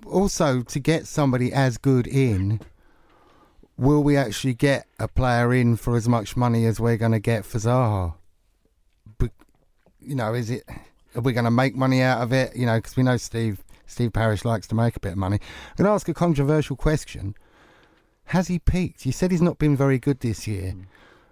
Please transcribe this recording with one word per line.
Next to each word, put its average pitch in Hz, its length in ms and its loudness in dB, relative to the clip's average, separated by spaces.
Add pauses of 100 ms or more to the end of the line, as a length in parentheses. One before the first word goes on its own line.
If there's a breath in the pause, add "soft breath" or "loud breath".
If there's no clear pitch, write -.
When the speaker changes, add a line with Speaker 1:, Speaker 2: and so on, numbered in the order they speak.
Speaker 1:
also 165 560 0
to 131 180 -6
get 151 280 0
somebody 127 460 0
as 131 240 2
good 131 300 2
in, 107 540 0 (1160 soft breath)
will 143 260 4
we 143 140 4
actually 127 360 -2
get 135 340 0 (120)
a 110 80 -4
player 120 460 2
in 120 220 4
for 120 220 -2
as 113 100 -2
much 117 300 0
money 117 280 2
as 110 140 0
we're 117 180 2
gonna 113 220 0
get 110 240 -2
for - 140 -6
Zaha? 107 560 0 (1040)
Be-, 123 120 0 (720)
you 147 160 -8
know, 113 180 -2
is 120 160 -4
it, 127 140 -6 (520 loud breath)
are 123 60 -4
we 123 120 2
gonna 123 180 0
make 127 240 2
money 131 260 2
out 123 200 2
of 120 100 -2
it? 131 240 0
You 123 100 -2
know, 113 140 2
'cause - 160 -10
we 127 80 2
know 127 140 4
Steve, 113 440 -4 (260 soft breath)
Steve 120 260 -4
Parish 110 320 0
likes 113 220 -2
to 113 80 -4
make 117 200 0
a - 60 -12
bit 95 120 -8
of 98 40 -8
money. 98 220 0 (320 loud breath)
I'm - 120 0
gonna 208 100 4
ask 196 140 -2
a 170 60 -2
controversial 151 640 0
question. 104 580 -4 (960 soft breath)
Has 175 180 2
he 180 100 -4
peaked? - 460 -2
You 127 80 -2
said 185 180 0
he's 170 100 2
not 170 160 2
been 147 200 2
very 135 220 2
good 139 200 -2
this 113 280 -6
year. 92 280 -6
Speaker 2:
Mm. 95 100 -16 (460 soft breath)